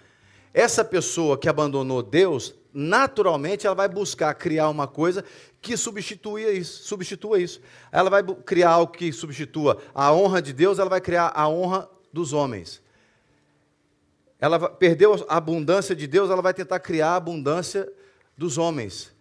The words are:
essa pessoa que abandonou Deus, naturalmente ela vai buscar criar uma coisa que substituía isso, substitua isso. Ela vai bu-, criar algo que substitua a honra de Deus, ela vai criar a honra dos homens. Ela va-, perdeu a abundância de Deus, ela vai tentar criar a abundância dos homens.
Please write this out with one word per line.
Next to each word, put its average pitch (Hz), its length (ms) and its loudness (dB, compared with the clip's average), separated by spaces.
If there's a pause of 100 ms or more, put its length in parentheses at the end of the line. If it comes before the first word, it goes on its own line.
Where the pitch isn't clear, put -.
(520)
essa 226 320 4
pessoa 165 540 0
que - 100 -2
abandonou 139 540 0
Deus, 143 520 0 (200)
naturalmente 185 920 0
ela 190 80 2
vai 196 140 0
buscar 180 460 -2
criar 156 340 0
uma 151 180 -2
coisa 180 380 -2 (380)
que 233 140 -6
substituía 214 760 -6
isso, 185 320 -6
substitua 196 560 -4
isso. 175 200 -6 (300)
Ela 185 200 2
vai 196 120 4
bu-, 185 140 -6
criar 175 340 2
algo 170 220 4
que 170 200 -6
substitua 147 680 -4 (140)
a 143 180 4
honra 185 300 4
de 139 100 -10
Deus, 180 260 2
ela 185 120 0
vai 185 100 2
criar 175 340 0
a 151 140 2
honra 180 400 -2 (240)
dos 151 220 -6
homens. 120 480 -4 (1600)
Ela 160 200 2
va-, 170 120 -2
perdeu 175 560 4
a 156 120 0
abundância 170 580 0
de 151 100 -8
Deus, 180 240 2
ela 185 120 0
vai 185 100 2
tentar 185 280 -6
criar 165 320 0
a 180 40 2
abundância 170 720 -4 (460)
dos 151 220 -4
homens. 151 640 -4